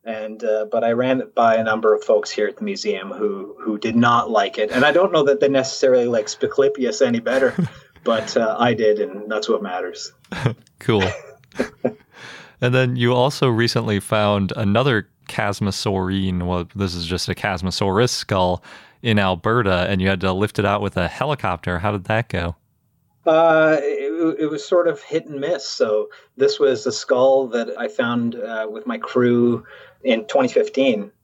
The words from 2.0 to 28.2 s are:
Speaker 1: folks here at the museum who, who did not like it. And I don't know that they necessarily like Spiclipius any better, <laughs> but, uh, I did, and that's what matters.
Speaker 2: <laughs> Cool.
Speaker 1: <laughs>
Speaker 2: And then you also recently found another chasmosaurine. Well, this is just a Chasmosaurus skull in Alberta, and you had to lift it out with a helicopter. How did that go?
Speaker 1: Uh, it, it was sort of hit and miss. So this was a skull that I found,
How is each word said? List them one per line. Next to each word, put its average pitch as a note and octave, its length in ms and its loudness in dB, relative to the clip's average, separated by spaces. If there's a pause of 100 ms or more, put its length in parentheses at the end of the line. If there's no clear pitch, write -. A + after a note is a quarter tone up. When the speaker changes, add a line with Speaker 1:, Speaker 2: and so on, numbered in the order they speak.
Speaker 1:
folks G#2+ 260 2
here G#2 160 0
at G2 100 -6
the G#2+ 80 -8
museum G2 460 -4
who, G2 500 -4
who G#2+ 160 -4
did A2+ 200 -2
not A#2+ 340 4
like G2+ 260 0
it. G#2+ 140 0
And B2+ 140 2
I D3+ 80 4
don't F#3 200 4
know D3+ 120 4
that C#3 160 2
they C#3 80 4
necessarily C3 580 2
like A2+ 220 0
Spiclipius C3 760 0
any A#2+ 180 2
better, C3 320 0 (280)
<laughs> - 240 -20
but, A2+ 320 -2
uh, A2 220 2
I A#2+ 140 4
did, G#2+ 280 2
and G2+ 300 -6
that's G#2+ 180 -2
what G#2 140 0
matters. F2+ 500 -8 (200)
Speaker 2:
<laughs> A2+ 220 -2 (240)
Cool. G#2 240 2 (560)
Speaker 1:
<laughs> - 240 -6 (800)
Speaker 2:
And B2 140 2
then B2+ 220 2
you A#2+ 180 2
also C3+ 340 2
recently A2+ 520 0
found G#2 560 0
another A2 520 0 (200)
chasmosaurine. F#2+ 1160 -2
Well, F2 300 -2
this G2 200 -4
is E2+ 120 -6
just F2+ 220 -4
a F#2 60 -4
Chasmosaurus G2 760 0
skull F2+ 540 0 (360)
in G#2+ 200 2
Alberta, F#2+ 680 0
and F#2+ 140 -2
you G2 60 2
had F#2+ 140 0
to F#2+ 100 0
lift G2+ 260 -2
it G#2 60 0
out G2+ 160 0
with G2+ 160 -4
a F2 100 0
helicopter. F2+ 720 -4
How G#2 140 -2
did G2 140 -4
that A2 220 -2
go? E2+ 280 -4 (680)
Speaker 1:
Uh, D#3+ 560 4
it, C#3+ 600 -2
it D3+ 100 0
was D3 160 -8
sort F3 220 2
of D3 140 -2
hit D#3 240 -6
and C#3+ 140 -10
miss. D3+ 280 -4
So G#2+ 400 -2 (280)
this C#3 220 0
was C3 260 2
a B2+ 60 -2
skull C3+ 580 2
that A2+ 300 -4
I A#2 80 -6
found, A#2+ 480 -2